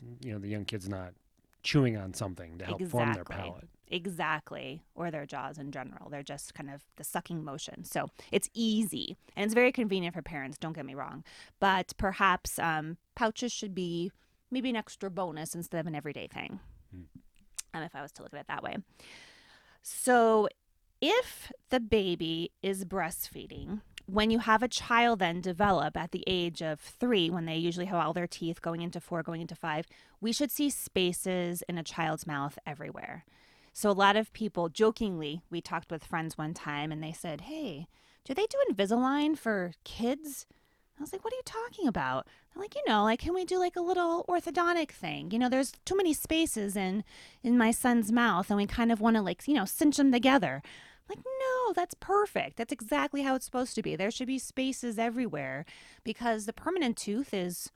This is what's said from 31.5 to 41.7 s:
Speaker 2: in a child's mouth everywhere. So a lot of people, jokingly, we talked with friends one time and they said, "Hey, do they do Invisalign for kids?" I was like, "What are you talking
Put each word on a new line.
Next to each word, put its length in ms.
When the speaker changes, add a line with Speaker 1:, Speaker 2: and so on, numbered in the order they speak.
Speaker 2:
in 100
a 40
child's 440
mouth 400
everywhere. 580
So 180
a 20
lot 240
of 160
people, 360
jokingly, 800
we 100
talked 300
with 140
friends 340
one 160
time 380
and 100
they 100
said, 300
"Hey, 460
do 80
they 140
do 100
Invisalign 640
for 360
kids?" 640
I 40
was 100
like, 120
"What 100
are 20
you 80
talking 420